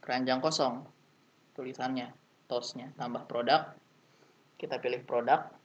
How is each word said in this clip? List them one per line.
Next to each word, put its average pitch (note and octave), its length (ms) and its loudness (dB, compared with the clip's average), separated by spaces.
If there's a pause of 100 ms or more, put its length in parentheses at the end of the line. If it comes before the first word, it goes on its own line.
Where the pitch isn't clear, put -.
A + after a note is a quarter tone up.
keranjang B2+ 400 2
kosong C#3+ 400 2 (720)
tulisannya, C3 560 -4 (340)
tosnya, A#2+ 540 -6
tambah A#2+ 260 -6
produk. B2+ 460 4 (880)
Kita C3 180 -6
pilih B2 300 -2
produk. B2 400 4 (180)